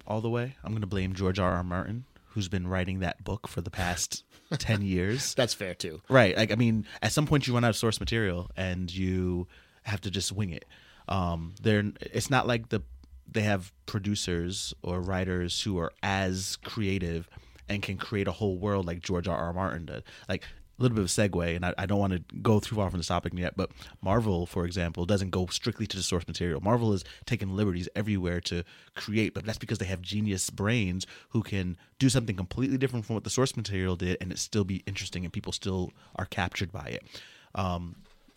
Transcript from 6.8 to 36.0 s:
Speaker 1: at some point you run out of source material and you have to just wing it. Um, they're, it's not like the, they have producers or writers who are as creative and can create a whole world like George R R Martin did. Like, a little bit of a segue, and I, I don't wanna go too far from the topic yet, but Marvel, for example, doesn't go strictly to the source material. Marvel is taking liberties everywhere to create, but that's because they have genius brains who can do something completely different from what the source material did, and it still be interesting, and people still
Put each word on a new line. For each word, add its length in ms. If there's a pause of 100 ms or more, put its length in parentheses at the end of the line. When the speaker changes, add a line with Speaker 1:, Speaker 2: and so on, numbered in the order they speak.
Speaker 1:
at 100
some 140
point 200
you 80
run 80
out 80
of 60
source 240
material 560
and 360
you 540 (380)
have 160
to 100
just 220
wing 180
it. 140 (440)
Um, 540
they're, 220 (160)
it's 300
not 180
like 220
the, 120 (480)
they 120
have 300 (140)
producers 960
or 180
writers 640
who 160
are 140 (100)
as 640
creative 640 (400)
and 120
can 160
create 300
a 60
whole 260
world 280
like 160
George 260
R 80
R 160
Martin 340
did. 160 (260)
Like, 140 (360)
a 40
little 140
bit 80
of 20
a 220
segue, 260
and 120
I, 120
I 80
don't 140
wanna 200 (200)
go 180
too 160
far 160
from 80
the 60
topic 320
yet, 200
but 140 (300)
Marvel, 460
for 180
example, 400
doesn't 260
go 160
strictly 400
to 100
the 60
source 240
material. 340
Marvel 340
is 100 (200)
taking 300
liberties 400
everywhere 460
to 240 (320)
create, 380
but 100
that's 140
because 200
they 60
have 160
genius 500
brains 560 (220)
who 140
can 340 (240)
do 80
something 260
completely 440
different 260
from 100
what 80
the 80
source 240
material 420
did, 240
and 120
it 60
still 260
be 220
interesting, 380
and 80
people 200
still 400 (240)